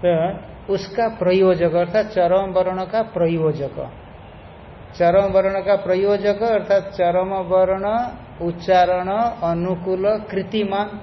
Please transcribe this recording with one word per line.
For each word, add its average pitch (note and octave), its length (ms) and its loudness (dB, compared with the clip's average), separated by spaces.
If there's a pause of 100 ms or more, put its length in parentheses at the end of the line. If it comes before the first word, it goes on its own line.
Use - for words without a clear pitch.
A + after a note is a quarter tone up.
तो E3+ 280 2 (420)
उसका - 340 -4
प्रयोजक F3+ 680 2
अर्थात F3 320 0
चरम F#3+ 440 2
वर्ण F#3 340 0
का A3 180 -2
प्रयोजक, D#3+ 880 -2 (1040)
चरम F3 280 4
वर्ण F#3+ 360 2
का G3 160 2
प्रयोजक G3 680 2
अर्थात G3+ 400 2
चरम F3+ 460 0
वर्ण F#3+ 840 0 (360)
उच्चारण F3+ 640 2 (340)
अनुकूल F#3 880 -2
कृतिमान। G3 560 -2 (160)